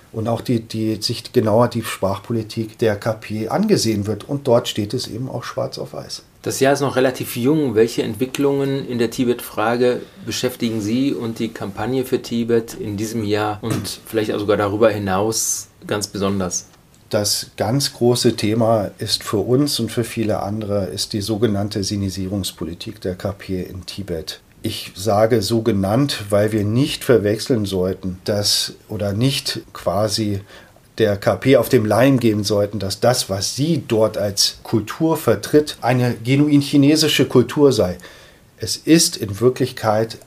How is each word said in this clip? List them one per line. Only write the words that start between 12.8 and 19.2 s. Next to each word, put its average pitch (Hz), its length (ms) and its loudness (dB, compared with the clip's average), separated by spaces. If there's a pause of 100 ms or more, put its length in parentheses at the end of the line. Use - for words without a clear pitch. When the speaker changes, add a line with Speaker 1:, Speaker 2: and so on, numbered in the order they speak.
Speaker 2:
diesem 110 260 -4
Jahr 104 380 -2
und 104 440 -4
vielleicht 107 280 -2
auch 107 60 -2
sogar 101 180 2
darüber 107 320 4
hinaus 104 760 -2 (180)
ganz 104 220 -4
besonders? 98 580 -2 (440)
Speaker 1:
Das - 380 0 (100)
ganz 131 360 0
große 120 420 4
Thema 110 640 2
ist - 240 -4